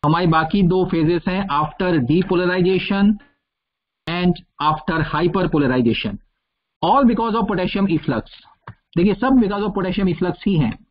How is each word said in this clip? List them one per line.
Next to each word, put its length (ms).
हमारी 240
बाकी 360
दो 280
फेजेस 380
हैं, 180
after 300
depolarization 1000
and 340
after 320
hyperpolarization, 1040
all 280
because 300
of 100
potassium 460
efflux। 420
देखिए, 180
सब 280
because 260
of 100
potassium 360
efflux 320
ही 120
हैं। 180